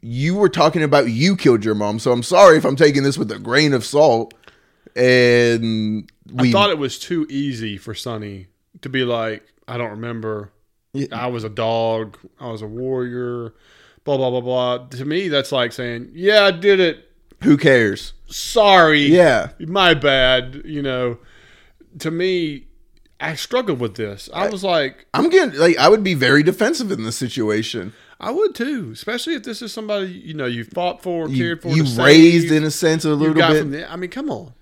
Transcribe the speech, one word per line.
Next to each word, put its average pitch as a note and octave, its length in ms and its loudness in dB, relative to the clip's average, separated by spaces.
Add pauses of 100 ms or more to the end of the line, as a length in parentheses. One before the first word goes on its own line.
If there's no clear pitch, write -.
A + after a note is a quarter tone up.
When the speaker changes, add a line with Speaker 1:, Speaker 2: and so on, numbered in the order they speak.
Speaker 1:
you C3+ 300 -2
were G3+ 140 4
talking D#3 340 2
about C#3 260 2
you D#3 280 2
killed A#2 260 4
your G#2+ 120 0
mom, G#2 240 -4
so B2+ 120 -2
I'm A#2+ 120 0
sorry F3+ 340 8
if B2 80 -2
I'm C3+ 100 -2
taking C#3+ 280 4
this C#3 140 -2
with G#2 140 -6
a G#2 80 -10
grain C3+ 340 0
of A#2 120 -2
salt. C#3 480 2 (640)
And A#2 1160 2 (200)
we B2+ 180 0
Speaker 2:
I - 20 2
thought G3+ 180 2
it E3 80 -4
was C#3 220 -8
too D#3+ 300 -4
easy B2 480 -8
for G#2+ 160 -16
Sonny G#2 540 -12 (340)
to C3+ 80 -14
be C3 140 -2
like, A2+ 400 -4 (240)
"I A#2+ 100 -12
don't A#2 140 -8
remember. A2 600 -10 (420)
Speaker 1:
Yeah. C#3 180 -6
Speaker 2:
I A#2 160 -8
was A#2 160 -8
a A2 60 -8
dog. A2+ 680 -4 (220)
I B2+ 120 -12
was G#2+ 100 -12
a A2 60 -12
warrior, B2 840 -8 (500)
blah, C#3+ 140 -2
blah, C3 120 0
blah, B2 120 -2
blah." B2 480 -2
To B2+ 160 -12
me, F3 240 -4
that's C#3 220 -2
like B2 220 -2
saying, A#2+ 400 -10
"Yeah, G3+ 300 4
I G3 80 4
did F#3+ 280 2
it. F3 300 0 (340)
Speaker 1:
Who C#3+ 140 6
cares? A#2+ 560 2 (140)
Speaker 2:
Sorry. F3+ 800 4
Speaker 1:
Yeah. D3 440 4 (100)
Speaker 2:
My F3 340 2
bad." C3 720 0
You D3+ 160 -10
know, B2+ 360 -4 (840)
to D#3+ 120 -6
me, E3+ 560 -4 (520)
I D3+ 160 -8
struggled G#3 440 -4
with A2+ 160 -6
this. G#2 380 -12
I F3+ 120 -4
Speaker 1:
I G3+ 40 -2
Speaker 2:
was F#3+ 140 -10
like, D#3+ 500 -4
Speaker 1:
I'm D#4+ 160 2
getting, D#4 300 2
like, E3 180 4
I C#3+ 120 4
would G#3+ 140 4
be F#3+ 100 0
very C#3 300 4
defensive G#3+ 480 -2
in A2 120 -6
this A2+ 120 -8
situation. A2 760 -6 (260)
Speaker 2:
I A3 120 -8
would F#4+ 240 -2
too, A#3 380 -8
especially A#3+ 420 -8
if G#3+ 80 -12
this A3+ 180 -12
is A3 120 -14
somebody, G#3 340 -8
you F3+ 260 -16
know, D3 120 -6
you A#2+ 180 -6
fought - 400 -6
for, E3+ 240 -6
Speaker 1:
You, C#3 160 -4
Speaker 2:
cared E3+ 180 -4
for, - 80 -10
Speaker 1:
you D#3 140 2
Speaker 2:
to B2 200 -2
Speaker 1:
raised E3 460 8
Speaker 2:
save. D#3 80 2
Speaker 1:
in D3+ 60 2
a D#3 80 -2
sense D#3+ 320 -2
a D#3 60 -2
Speaker 2:
You D3+ 60 2
Speaker 1:
little D#3 200 0
Speaker 2:
got E3 160 4
Speaker 1:
bit. D#3 100 2
Speaker 2:
from C#3+ 100 -6
the, D#3 200 -12
I E3+ 60 -14
mean, F3+ 140 -10
come C#4+ 180 -10
on. F3+ 320 -10